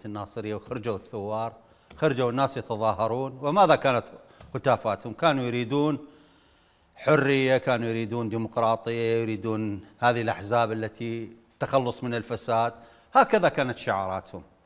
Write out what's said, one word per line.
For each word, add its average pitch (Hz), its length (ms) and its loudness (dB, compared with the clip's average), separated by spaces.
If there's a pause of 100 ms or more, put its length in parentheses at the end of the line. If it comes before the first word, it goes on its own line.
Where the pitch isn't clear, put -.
الناصرية 107 500 -8
وخرجوا 113 400 -6
الثوار، 107 580 -6 (420)
خرجوا 127 360 0
الناس 131 260 0
يتظاهرون، 113 840 -2
وماذا 156 340 6
كانت 127 300 2 (500)
هتافاتهم؟ 113 580 0
كانوا 139 300 0
يريدون 131 540 0 (1000)
حرية، 135 640 4
كانوا 117 320 0
يريدون 113 400 -4
ديمقراطية، 113 920 0
يريدون 107 600 -4 (180)
هذه 120 220 4
الأحزاب 110 500 0
التي 113 680 -8 (220)
تخلص 131 440 0
من 120 100 -4
الفساد. 117 600 -2 (420)
هكذا 214 340 4
كانت 127 280 -2
شعاراتهم. 95 680 -4 (220)